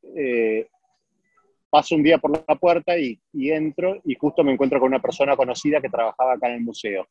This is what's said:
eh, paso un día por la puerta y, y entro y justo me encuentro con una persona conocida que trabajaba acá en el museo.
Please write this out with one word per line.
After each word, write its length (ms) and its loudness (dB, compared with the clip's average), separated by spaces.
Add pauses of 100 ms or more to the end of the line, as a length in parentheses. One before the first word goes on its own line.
(160)
eh, 520 -2 (1000)
paso 260 4
un 80 2
día 160 8
por 120 -2 (160)
la 80 2
puerta 440 0
y, 200 -4 (140)
y 160 -4
entro 560 -2
y 100 -4
justo 280 0
me 100 4
encuentro 260 0
con 100 4
una 120 0
persona 340 0
conocida 460 0
que 80 -8
trabajaba 440 -2
acá 160 -4
en 60 -6
el 60 -8
museo. 500 -6